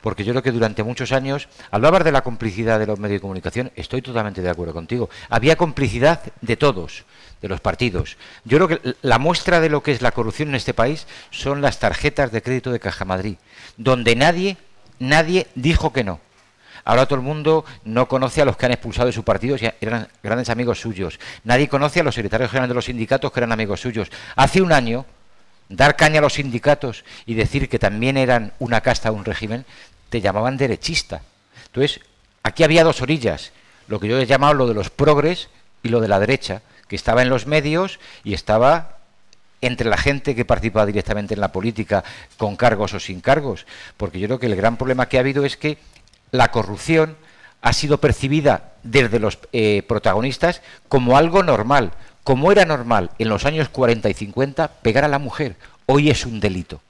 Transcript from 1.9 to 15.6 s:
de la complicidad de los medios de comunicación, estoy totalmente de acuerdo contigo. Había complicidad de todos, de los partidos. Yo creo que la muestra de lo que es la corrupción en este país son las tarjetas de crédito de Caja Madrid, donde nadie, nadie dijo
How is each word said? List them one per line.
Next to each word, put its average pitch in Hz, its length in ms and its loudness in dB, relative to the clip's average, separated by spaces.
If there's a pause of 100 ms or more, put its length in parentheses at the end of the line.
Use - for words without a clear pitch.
de 156 80 2
la 135 100 4
complicidad 113 560 -2
de 107 80 0
los 101 140 -4
medios 101 180 -2
de 92 40 -6
comunicación, 98 540 -8
estoy 127 280 -8
totalmente 107 400 -6
de 90 80 -2
acuerdo 82 200 -6
contigo. 85 380 -6 (200)
Había 123 260 4
complicidad 143 640 0 (200)
de - 160 -2
todos, 98 460 -2 (380)
de 104 60 -10
los 92 120 -4
partidos. 92 580 -4 (280)
Yo 127 140 4
creo 180 80 4 (120)
que - 220 -6
la 127 160 4
muestra 165 440 2
de 160 80 2
lo 147 120 0
que 151 120 -2
es 120 100 -4
la 123 80 2
corrupción 123 380 -4
en 139 60 -4
este 127 200 -4
país 131 320 0 (240)
son 143 320 -4
las 127 160 0
tarjetas 135 520 -2
de 110 120 -4
crédito 127 280 -4
de 120 80 -4
Caja 98 240 -8
Madrid, 95 340 -6 (400)
donde 117 380 2
nadie, 175 420 0 (420)
nadie 160 560 2
dijo 151 360 0